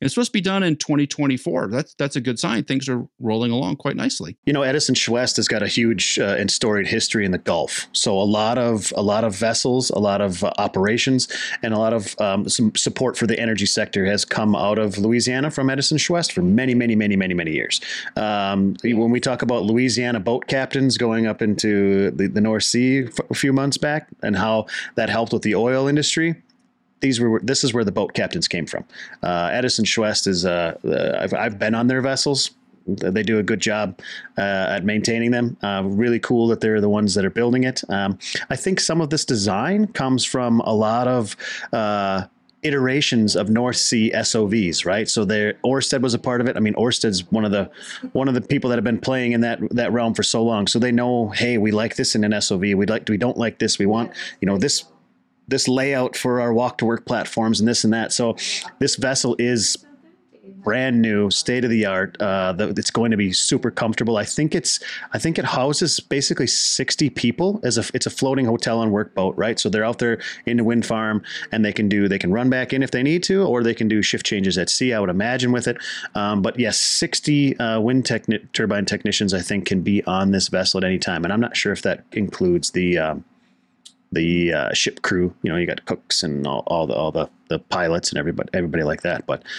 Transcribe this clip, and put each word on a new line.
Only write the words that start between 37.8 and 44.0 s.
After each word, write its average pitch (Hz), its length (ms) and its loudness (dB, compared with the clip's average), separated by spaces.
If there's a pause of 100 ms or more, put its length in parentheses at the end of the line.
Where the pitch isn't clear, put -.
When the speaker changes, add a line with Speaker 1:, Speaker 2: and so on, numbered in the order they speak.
Speaker 2:
Um, 98 320 -2 (300)
I 135 60 -2
think 190 220 -2
some 165 220 0
of 147 100 0
this 165 140 0
design 131 640 0
comes 131 360 0
from 120 360 2
a - 120 0
lot 110 360 2
of, 123 280 0 (360)
uh, 101 540 0 (360)
iterations 131 720 2
of 95 120 2
North 120 280 2
Sea 113 360 2